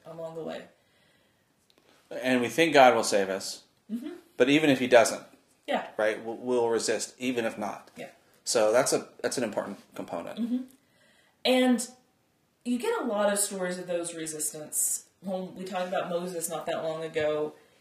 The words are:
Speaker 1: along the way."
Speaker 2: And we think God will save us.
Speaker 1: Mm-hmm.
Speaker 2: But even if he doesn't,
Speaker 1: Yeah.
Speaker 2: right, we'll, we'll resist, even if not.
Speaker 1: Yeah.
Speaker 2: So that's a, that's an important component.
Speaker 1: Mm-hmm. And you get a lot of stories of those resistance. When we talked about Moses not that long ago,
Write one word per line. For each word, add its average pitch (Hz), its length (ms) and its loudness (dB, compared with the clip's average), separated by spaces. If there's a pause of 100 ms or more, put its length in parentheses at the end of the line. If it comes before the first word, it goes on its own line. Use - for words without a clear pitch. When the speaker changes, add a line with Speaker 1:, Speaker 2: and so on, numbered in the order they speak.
Speaker 1:
along 165 300 -12
the 160 80 -8
way." 156 200 -10 (1500)
Speaker 2:
And 127 300 0
we 117 80 -2
think 160 240 2
God 127 220 10
will 110 80 2
save 98 260 0
us. - 340 -8 (280)
Speaker 1:
Mm-hmm. 247 180 -8 (280)
Speaker 2:
But 127 120 4
even 151 200 6
if 127 100 6
he 127 80 0
doesn't, 110 360 6 (440)
Speaker 1:
Yeah. 277 280 -2
Speaker 2:
right, 107 300 0
we'll, 113 100 -8
we'll 123 340 0
resist, 110 480 -2
even 123 280 -2
if 107 120 -6
not. 98 380 -8
Speaker 1:
Yeah. - 120 -16 (360)
Speaker 2:
So 107 300 4
that's 135 180 4
a, - 160 0 (140)
that's - 160 -2
an 123 80 0
important 101 340 -6 (160)
component. - 440 -10
Speaker 1:
Mm-hmm. 240 180 -2 (880)
And 254 420 4 (800)
you 247 120 -2
get 453 240 -2
a 277 40 -2
lot 208 260 2
of 202 80 0
stories 185 380 -4
of 180 100 -12
those 170 260 -4
resistance. 156 920 -6 (160)
When 185 340 -6
we 185 80 -12
talked 185 240 -6
about 180 220 -4
Moses 170 400 -4
not 156 160 -6
that 160 180 -4
long 160 200 -4
ago, 151 500 -2 (280)